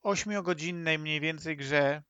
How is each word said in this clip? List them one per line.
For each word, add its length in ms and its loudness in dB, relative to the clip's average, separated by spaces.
ośmiogodzinnej 960 0
mniej 220 -2
więcej 360 -4
grze 540 2